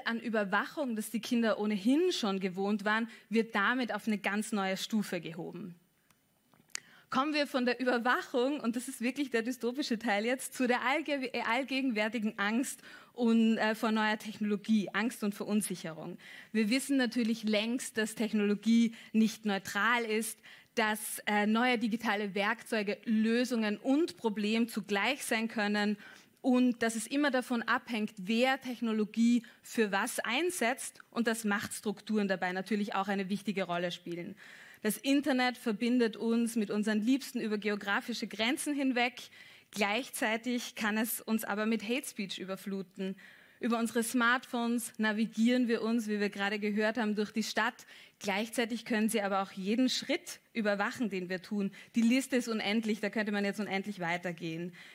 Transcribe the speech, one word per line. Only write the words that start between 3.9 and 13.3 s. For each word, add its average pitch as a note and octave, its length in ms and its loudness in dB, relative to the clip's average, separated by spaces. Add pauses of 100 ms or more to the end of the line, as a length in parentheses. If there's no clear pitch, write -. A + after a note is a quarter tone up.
auf G#3 140 -4
eine G#3+ 100 2
ganz G#3 340 -2
neue F#3+ 260 0
Stufe G3 440 -2
gehoben. E3+ 540 -10 (1400)
Kommen C#4+ 220 2
wir D4 120 4
von B3+ 200 0
der A#3+ 140 2
Überwachung, B3+ 800 2
und A#3 160 0
das B3+ 120 -4
ist C4+ 120 -10
wirklich C4 300 -2
der A3+ 140 0
dystopische B3 560 -2
Teil G#3+ 260 0
jetzt, B3+ 300 -2
zu B3+ 120 0
der A#3+ 140 2
allge-, C4+ 520 -2
äh, A#3+ 100 -4
allgegenwärtigen A3+ 960 0
Angst G#3+ 420 0 (320)
und, A3+ 440 4